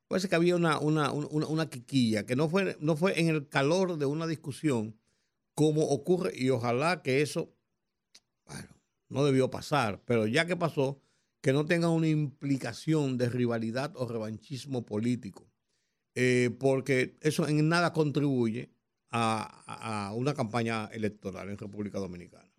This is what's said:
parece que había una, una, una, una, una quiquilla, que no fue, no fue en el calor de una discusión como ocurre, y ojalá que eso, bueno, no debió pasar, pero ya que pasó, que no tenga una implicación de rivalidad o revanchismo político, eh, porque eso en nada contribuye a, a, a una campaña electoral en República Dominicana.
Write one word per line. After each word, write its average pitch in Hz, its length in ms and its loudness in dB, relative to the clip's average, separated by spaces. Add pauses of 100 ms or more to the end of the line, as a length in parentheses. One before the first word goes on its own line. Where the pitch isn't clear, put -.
parece 190 220 -2
que 175 60 2
había 175 200 4
una, 165 240 2
una, 147 320 2
una, 143 160 -4
una, 151 200 -2
una 156 220 -2
quiquilla, 117 560 0
que 123 100 -2
no 151 140 2
fue, 185 300 0
no 156 160 0
fue 170 240 0
en 170 80 4
el 156 220 0
calor 170 480 2
de 147 80 -2
una 156 220 -2
discusión 127 720 -2 (580)
como 151 340 4
ocurre, 170 460 0
y 127 160 0
ojalá 127 500 0
que 135 200 2
eso, - 320 -4 (920)
bueno, - 240 -16 (400)
no 131 160 0
debió 131 260 4
pasar, 107 540 -2
pero 113 200 2
ya 143 200 2
que 175 100 -4
pasó, 143 460 -2 (400)
que 139 100 2
no 147 140 4
tenga 170 240 2
una 160 180 2
implicación 139 1120 0
de 120 120 2
rivalidad 117 680 -2
o 127 100 -4
revanchismo 117 800 -8
político, 110 640 -4 (640)
eh, 123 340 4 (100)
porque 131 600 0
eso 156 280 0
en 151 200 2
nada 170 240 2
contribuye 135 800 0 (400)
a, 113 560 -2
a, 107 400 -6
a 101 60 -8
una 127 200 -2
campaña 113 600 -2
electoral 98 560 -6
en 101 80 -10
República 104 420 -8
Dominicana. 90 460 -12 (140)